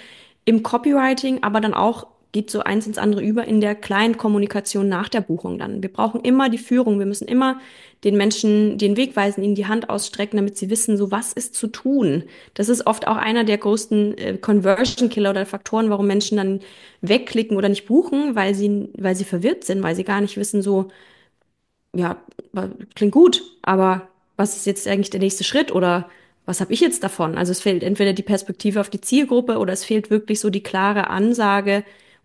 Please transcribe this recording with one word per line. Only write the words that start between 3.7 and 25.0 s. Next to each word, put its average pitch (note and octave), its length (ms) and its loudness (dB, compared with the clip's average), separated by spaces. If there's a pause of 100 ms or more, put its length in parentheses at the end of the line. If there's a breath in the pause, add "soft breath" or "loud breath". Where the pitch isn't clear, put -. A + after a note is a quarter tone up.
Client-Kommunikation G#3 1160 0
nach G3 220 -2
der A3 120 -2
Buchung - 360 -6
dann. - 240 -8
Wir F#3+ 100 -8
brauchen A3 300 -2
immer C4 280 2
die A#3 100 -2
Führung, A#3+ 400 0
wir G3 80 -2
müssen G3+ 200 -6
immer C4 320 0 (440 loud breath)
den G3+ 140 2
Menschen G#3 600 2
den G3+ 200 2
Weg C4 180 -2
weisen, G3+ 280 0
ihnen G3+ 120 2
die G3 100 -2
Hand A3 240 -2
ausstrecken, G#3 480 -4
damit G3+ 200 -2
sie F#3+ 120 -6
wissen, A3 260 0
so G3 160 -2
was G#3+ 220 -4
ist - 220 -8
zu A3+ 120 -6
tun. G#3+ 560 0 (300 loud breath)
Das G#3 160 -2
ist A#3+ 160 0
oft - 220 0
auch A3 100 2
einer A3 260 0
der G#3 140 2
größten, G#3 600 0
äh, F#3+ 200 -6
Conversion-Killer G#3 920 2
oder G3 140 -2
Faktoren, A3 440 -2
warum G3+ 180 0
Menschen G3+ 300 0
dann F#3+ 220 0 (420 loud breath)
wegklicken A3 560 0
oder G3 100 2
nicht G3+ 200 0
buchen, C#4+ 480 2
weil G3 180 0
sie, G3+ 440 0
weil F#3+ 180 0
sie F#3 100 -6
verwirrt F#3+ 380 -2
sind, F#3+ 200 -2
weil E3 120 -2
sie F#3 80 -4
gar G3+ 180 -2
nicht G3+ 160 -4
wissen, G3+ 240 -2
so, F#3+ 260 0 (1080 loud breath)
ja, F3 220 -2 (360)
wa-, F#3+ 160 -6 (260)
klingt G#3 180 2
gut, F4 280 8 (200)
aber F#3+ 460 2 (300)
was G3+ 180 0
ist - 100 -10
jetzt G3 220 -2
eigentlich G3 220 0